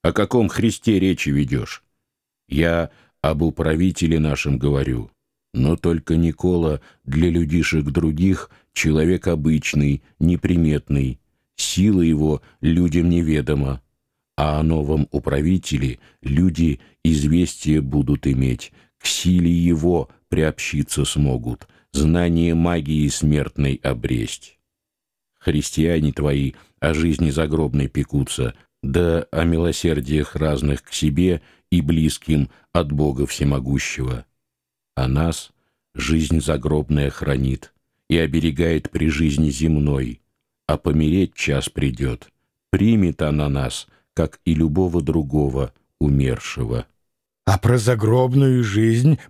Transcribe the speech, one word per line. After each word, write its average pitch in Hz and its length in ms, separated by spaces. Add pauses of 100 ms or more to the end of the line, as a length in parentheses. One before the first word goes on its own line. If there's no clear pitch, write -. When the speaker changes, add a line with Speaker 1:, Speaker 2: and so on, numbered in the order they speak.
Speaker 1:
о 82 100
каком 107 380
Христе 107 500
речи 92 300
ведёшь? 69 540 (680)
Я 82 420 (300)
об 76 220
управителе 82 760
нашем 73 380
говорю, 65 540 (420)
но 71 240
только 82 400
Никола 82 640 (220)
для 80 260
людишек 80 560
других 82 640 (240)
человек 78 540
обычный, 73 760 (160)
неприметный, 76 1000 (360)
сила 95 460
его 78 400 (180)
людям 82 500
неведома, 73 720 (540)
а 76 240
о 78 40
новом 76 480
управителе 71 880 (220)
люди 78 580 (240)
известия 78 800
будут 69 440
иметь, 65 480 (240)
к - 80
силе 87 460
его 85 580 (200)
приобщиться 76 720
смогут, 64 640 (240)
знание 82 640
магии 78 540
смертной 71 720
обресть. 62 760 (800)
Христиане 78 760
твои 69 400 (260)
о 78 140
жизни 78 360
загробной 73 600
пекутся, 67 640 (260)
да 82 500
о 82 120
милосердиях 80 920
разных 73 480
к - 100
себе 82 480 (280)
и 87 120
близким 78 680 (220)
от 78 200
Бога 71 360
Всемогущего. 65 1000 (680)
А 65 120
нас 78 440 (420)
жизнь 80 460
загробная 73 680
хранит 65 640 (360)
и 80 80
оберегает 80 720
при 76 200
жизни 73 400
земной, 71 720 (460)
а 76 100
помереть 80 560
час 69 360
придёт, 65 600 (380)
примет 95 520
она 76 280
нас, 67 380 (260)
как - 320
и 82 80
любого 82 480
другого 69 720 (260)
умершего. 64 840 (600)
Speaker 2:
А 98 120
про 123 200
загробную 123 840
жизнь 113 540 (120)